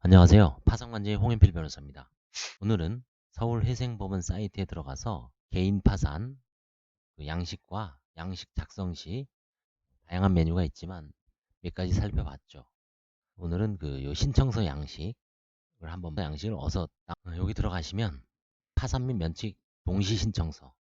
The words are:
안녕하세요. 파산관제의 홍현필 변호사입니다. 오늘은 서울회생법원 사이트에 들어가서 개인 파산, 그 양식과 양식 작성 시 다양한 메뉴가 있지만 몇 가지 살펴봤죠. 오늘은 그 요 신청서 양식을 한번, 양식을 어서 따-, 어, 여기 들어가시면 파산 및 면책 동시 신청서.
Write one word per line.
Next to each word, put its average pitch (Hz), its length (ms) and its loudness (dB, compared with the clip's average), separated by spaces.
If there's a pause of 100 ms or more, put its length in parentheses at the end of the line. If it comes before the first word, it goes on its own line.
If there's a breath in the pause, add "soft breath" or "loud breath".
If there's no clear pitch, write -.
안녕하세요. 90 640 10
파산관제의 107 520 0
홍현필 104 340 6
변호사입니다. 71 580 -10 (520 loud breath)
오늘은 104 420 -2 (300)
서울회생법원 117 920 -4
사이트에 95 420 -6
들어가서 69 640 -10 (220)
개인 95 320 0
파산, 95 580 -2 (760)
그 76 100 -14
양식과 90 720 -8 (180)
양식 87 380 -12
작성 90 400 -6
시 120 320 -10 (800)
다양한 92 280 2
메뉴가 85 320 2
있지만 82 460 -12 (500)
몇 87 120 -10
가지 92 180 -4
살펴봤죠. 71 720 -6 (760)
오늘은 92 400 -4
그 69 260 -8
요 71 100 -6
신청서 120 520 2
양식을 76 480 -8 (680)
한번, 82 360 -10
양식을 85 400 -6
어서 80 320 -4 (160)
따-, 85 100 -10 (120)
어, 85 100 -8
여기 87 160 -2
들어가시면 90 680 -4 (540)
파산 127 280 -2
및 127 100 -4
면책 90 420 -6 (280)
동시 95 320 0
신청서. 80 580 -4 (120)